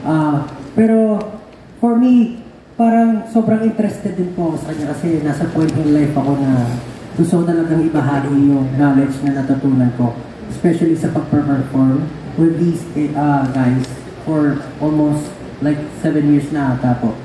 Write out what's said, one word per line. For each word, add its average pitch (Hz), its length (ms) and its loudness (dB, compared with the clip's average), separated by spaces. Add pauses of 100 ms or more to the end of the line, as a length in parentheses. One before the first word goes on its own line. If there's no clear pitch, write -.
Ah, 151 400 0 (320)
pero 220 400 4 (640)
for 233 160 2
me, 247 480 4 (320)
parang 226 560 2
sobrang 220 320 2
interested 202 560 -2
din 175 160 -2
po 165 160 -2
ako 151 80 -4
sa 156 160 -8
kanya 147 160 -6
kasi 160 320 -2
nasa 151 320 -2
point 156 240 2
in 151 160 2
life 147 160 2
ako 139 320 0
na 123 320 2 (400)
gusto 170 240 2
ko 170 80 2
talagang 165 400 2
ibahagi 143 480 0
yung 139 400 4
knowledge 135 480 2
na 139 160 0
natutunan 131 560 2
ko, 120 160 0 (400)
especially 165 480 0
sa - 160 -4
pagpa-perform 139 880 0 (320)
with 165 240 2
these, 170 240 0 (160)
eh, 147 160 -2
ah, 143 400 2
guys 127 320 0 (400)
for 147 320 0 (240)
almost, 151 480 0 (320)
like, 147 160 0 (240)
seven 147 320 2
years 143 160 0
na 135 240 0
ata 123 240 0
po. 113 260 -2